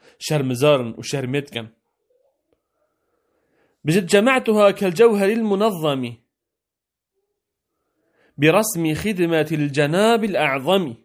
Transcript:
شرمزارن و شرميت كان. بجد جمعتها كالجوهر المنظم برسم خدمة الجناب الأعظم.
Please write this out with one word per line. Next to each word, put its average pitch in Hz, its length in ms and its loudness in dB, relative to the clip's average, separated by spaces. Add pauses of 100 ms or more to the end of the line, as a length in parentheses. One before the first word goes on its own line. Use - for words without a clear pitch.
(200)
شرمزارن 131 760 0
و - 40 -14
شرميت 139 480 -6
كان. 113 180 -12 (2250)
بجد 175 220 0
جمعتها 214 680 4
كالجوهر 196 580 0
المنظم 190 840 -2 (2250)
برسم 165 560 2
خدمة 165 580 -2
الجناب 156 720 0
الأعظم. 151 680 -2 (120)